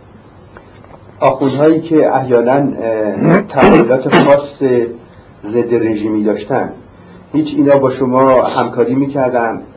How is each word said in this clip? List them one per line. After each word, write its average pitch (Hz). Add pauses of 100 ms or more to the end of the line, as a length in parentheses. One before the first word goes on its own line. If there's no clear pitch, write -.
(1200)
آخوندهایی 143
که 147
احیاناً، 123
اه، 117
تمایلات 143
خاص 143 (720)
ضد 113
رژیمی 107
داشتن، 104 (600)
هیچ 151
اینا 139
با 135
شما 127
همکاری 120
می‌کردن، 127 (140)